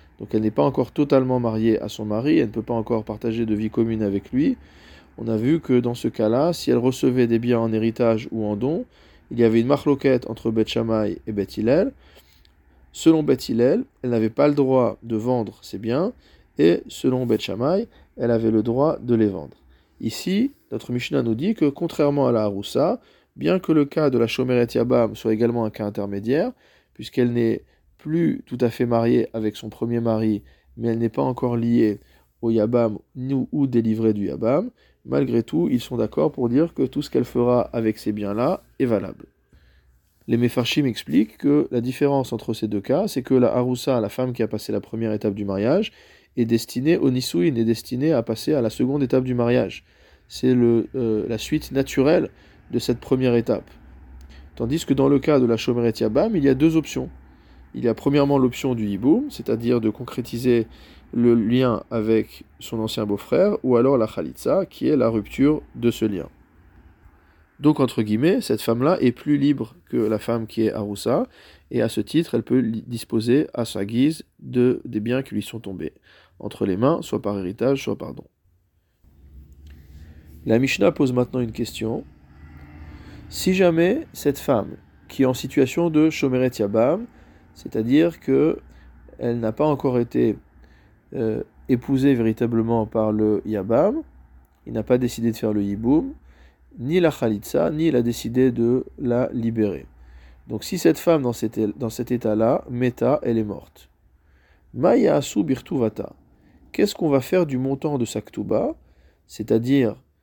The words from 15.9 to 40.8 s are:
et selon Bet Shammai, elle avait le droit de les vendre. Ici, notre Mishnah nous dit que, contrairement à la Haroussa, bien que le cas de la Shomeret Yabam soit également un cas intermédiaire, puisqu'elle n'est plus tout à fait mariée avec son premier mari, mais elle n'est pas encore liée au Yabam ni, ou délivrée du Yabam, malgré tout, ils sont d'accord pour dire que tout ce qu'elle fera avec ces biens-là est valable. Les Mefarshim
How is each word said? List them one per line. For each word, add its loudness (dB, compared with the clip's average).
et 4
selon -2
Bet 2
Shammai, -2
elle 0
avait 2
le 4
droit 0
de 0
les 4
vendre. -8
Ici, -2
notre -8
Mishnah -2
nous 0
dit -2
que, 2
contrairement 0
à 2
la 2
Haroussa, -2
bien 0
que -2
le 4
cas 0
de 2
la 2
Shomeret 0
Yabam 2
soit -2
également 0
un -4
cas -8
intermédiaire, -2
puisqu'elle -2
n'est 0
plus -2
tout -8
à 2
fait -4
mariée 2
avec -4
son -14
premier -4
mari, 0
mais -4
elle -2
n'est 0
pas -4
encore -2
liée 2
au -2
Yabam 2
ni, -6
ou 0
délivrée 2
du -2
Yabam, -2
malgré 0
tout, 0
ils 2
sont -8
d'accord 0
pour -2
dire 0
que -2
tout -2
ce -8
qu'elle 0
fera 2
avec -2
ces -6
biens-là -4
est 2
valable. -2
Les 0
Mefarshim 0